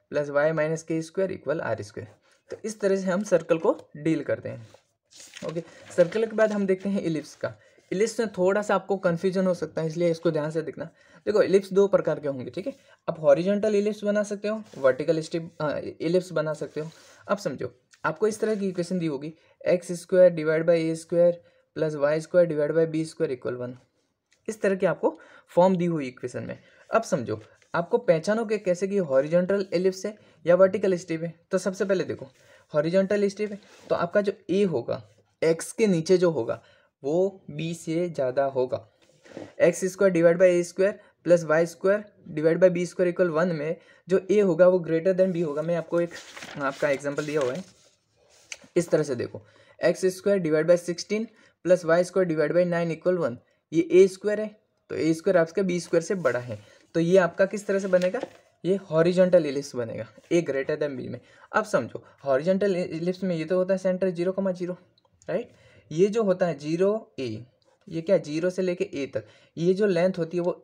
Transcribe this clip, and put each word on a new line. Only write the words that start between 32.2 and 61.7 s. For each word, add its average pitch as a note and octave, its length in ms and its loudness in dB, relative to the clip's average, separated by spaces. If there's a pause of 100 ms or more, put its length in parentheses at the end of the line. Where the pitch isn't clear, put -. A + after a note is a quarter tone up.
हॉरिजॉन्टल F#3+ 540 2
स्ट्रिप G3+ 240 -6
है G3 80 -14 (300)
तो - 60 0
आपका E3+ 260 0
जो G3 120 -2 (160)
ए G3 160 2
होगा, B2+ 360 -2 (400)
एक्स E3 300 0
के A3+ 160 0
नीचे F3+ 300 4
जो F3 140 4
होगा A#2+ 300 -4 (420)
वो F3+ 480 -2
बी D#3+ 240 -6
से E3+ 340 -4
ज़्यादा C#3 380 -2
होगा। C3 380 -2 (760)
एक्स E3+ 240 4
स्क्वायर F#3 280 2
डिवाइड E3+ 240 4
बाई F3+ 220 6
ए - 40 2
स्क्वायर F#3+ 360 -2 (260)
प्लस E3+ 200 6
वाई D#3 200 2
स्क्वायर G3 380 -2 (260)
डिवाइड D#3+ 300 2
बाई F#3 100 8
बी F3 160 -2
स्क्वायर F3+ 240 0
इक्वल F3 200 0
वन E3 260 0
में D#3 200 -6 (320)
जो F#3 120 2 (120)
ए G#3 100 4
होगा F3+ 260 6
वो F#3 140 4
greater E3 320 0
than F#3 200 2
b E3+ 100 -2
होगा। D3 180 -4
मैं E3+ 140 -2
आपको E3+ 260 -2
एक, E3+ 120 -4 (460)
आपका C#3+ 300 -2
एग्जांपल C#3+ 360 -4
दिया D3 160 -2
हुआ B2+ 120 -2
है, F#3 100 -10 (1120)
इस E3 140 0
तरह D#3 140 2
से C3+ 120 -4
देखो, G#2 260 -8 (380)
एक्स E3+ 280 0
स्क्वायर G3+ 320 0
डिवाइड D#3 280 0
बाई F3 100 6
सिक्सटीन G3+ 500 -6 (380)
प्लस F3 200 4
वाई E3+ 180 4
स्क्वायर F#3 240 0
डिवाइड D#3 260 0
बाई F3 120 4
नाइन E3+ 260 -2
इक्वल F3+ 260 -2
वन, B2 200 -2 (340)
ये E3 220 0
ए F#3+ 140 8
स्क्वायर G#3 340 -4
है G#3+ 140 -8 (340)
तो - 60 -8
ए D#3 180 0
स्क्वायर F3+ 240 2
आपका E3 260 0
बी F3+ 160 -2
स्क्वायर E3 240 0
से G#3 140 -4
बड़ा B2 220 0
है, A#2+ 200 -10 (360)
तो E3+ 40 0
ये E3+ 200 4
आपका F3+ 260 2
किस G3+ 220 -4
तरह G3 120 0
से G3 100 -4
बनेगा? F3+ 300 2 (440)
ये F3+ 200 0
हॉरिजॉन्टल F3 640 4
इलिप्स C#3 300 -6
बनेगा, A2+ 300 -8 (260)
ए E3+ 100 4
greater C#3+ 360 -2
than D3 200 -4
बी B2 120 -10
में। A#2 100 -12 (320)
अब G#3 140 0
समझो, C#3 380 -4 (220)